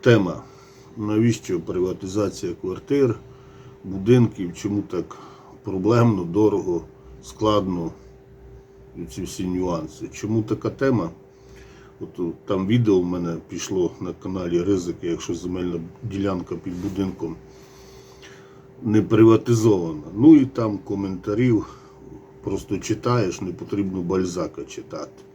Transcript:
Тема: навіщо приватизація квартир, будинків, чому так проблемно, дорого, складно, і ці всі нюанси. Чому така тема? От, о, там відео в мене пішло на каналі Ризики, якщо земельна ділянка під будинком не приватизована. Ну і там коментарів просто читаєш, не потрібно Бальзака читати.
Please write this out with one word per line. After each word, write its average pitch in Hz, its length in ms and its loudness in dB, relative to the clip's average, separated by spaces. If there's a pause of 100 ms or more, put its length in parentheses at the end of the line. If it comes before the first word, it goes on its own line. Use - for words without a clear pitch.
Тема: 95 420 4 (540)
навіщо 107 640 0
приватизація 92 1000 -4
квартир, 117 580 0 (640)
будинків, 98 720 2
чому 101 280 -4
так 87 340 -8 (460)
проблемно, 104 640 2
дорого, 90 600 0 (380)
складно, 95 720 -2 (1040)
і 87 80 -12
ці 92 180 -10
всі 87 240 -8
нюанси. 90 680 -4
Чому 110 300 -2
така 107 280 -2
тема? 117 400 0 (880)
От, 87 200 -12
о, 85 120 -4 (120)
там 95 220 -2
відео 107 340 4
в 90 40 0
мене 87 320 -4 (120)
пішло 87 420 -2 (100)
на 90 120 -8
каналі 87 500 -4
Ризики, 87 440 -2
якщо 85 280 -4
земельна 90 460 -6 (220)
ділянка 95 540 -4
під 87 260 -10
будинком 92 540 -6 (1500)
не 107 200 4
приватизована. 107 1000 4 (120)
Ну 147 220 10
і 131 100 6
там 110 320 -2
коментарів 98 880 0 (760)
просто 95 360 -6
читаєш, 107 640 -2
не 92 120 -6
потрібно 92 500 -4
Бальзака 90 640 -4
читати. - 580 -14 (120)